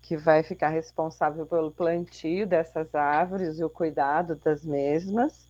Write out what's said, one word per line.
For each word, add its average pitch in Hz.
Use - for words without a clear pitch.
que 170
vai 156
ficar 160
responsável 160
pelo 160
plantio 170
dessas 165
árvores 160
e 165
o 156
cuidado 156
das 151
mesmas. 165